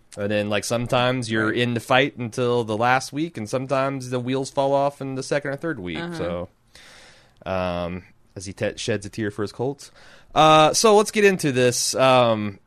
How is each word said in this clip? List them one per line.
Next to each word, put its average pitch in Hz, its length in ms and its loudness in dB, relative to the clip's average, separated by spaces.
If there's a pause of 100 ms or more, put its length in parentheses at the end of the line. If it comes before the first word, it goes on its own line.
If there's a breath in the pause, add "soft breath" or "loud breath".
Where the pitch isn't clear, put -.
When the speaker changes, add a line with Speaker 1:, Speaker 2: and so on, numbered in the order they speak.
(180)
Speaker 1:
And 104 120 -4
then, 104 200 0
like, 104 140 0
sometimes 123 640 -2
you're 110 180 0
Speaker 2:
Right. 117 80 -2
Speaker 1:
in 123 160 0
the 113 80 -4
fight 135 380 0
until 120 460 -2
the 107 120 -2
last 127 380 0
week, 156 240 -6
and 107 100 -8
sometimes 135 640 -4
the 127 100 -2
wheels 131 300 -4
fall 139 240 0
off 143 260 0
in 135 140 -8
the 127 80 -6
second 143 300 -4
or 139 40 -6
third 147 240 -6
week. 87 180 -6
Speaker 2:
Uh-huh. 175 160 -8
Speaker 1:
So, 87 340 -6 (1000 loud breath)
um, 90 540 -4 (320)
as 95 100 -12
he 98 60 -10
te-, - 240 -4
sheds 107 300 -4
a 98 40 -12
tear 104 200 -4
for 107 120 -6
his 98 100 -6
Colts. 139 380 -8 (440 loud breath)
Uh, 156 380 6
so 214 240 6
let's 214 140 4
get 208 140 2
into 180 280 2
this. 123 420 2
Um, 117 720 4